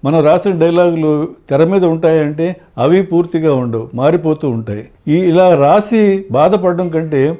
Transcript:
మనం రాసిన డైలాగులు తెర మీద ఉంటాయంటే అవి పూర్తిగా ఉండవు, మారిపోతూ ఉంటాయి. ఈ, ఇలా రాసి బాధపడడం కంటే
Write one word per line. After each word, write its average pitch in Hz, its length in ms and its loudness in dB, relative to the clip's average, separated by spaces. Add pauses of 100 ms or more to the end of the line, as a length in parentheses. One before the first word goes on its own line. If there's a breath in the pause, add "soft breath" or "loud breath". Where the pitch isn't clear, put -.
మనం 151 180 2
రాసిన 180 380 2
డైలాగులు 170 520 2 (380)
తెర 139 140 0
మీద 185 220 2
ఉంటాయంటే 160 600 0 (300 soft breath)
అవి 151 240 2
పూర్తిగా 170 520 -2
ఉండవు, 117 320 -4 (100)
మారిపోతూ 156 540 -2
ఉంటాయి. 110 340 -8 (240)
ఈ, 151 100 2
ఇలా 180 280 2 (100)
రాసి 208 460 2 (300)
బాధపడడం 180 580 0
కంటే 160 320 -2 (180)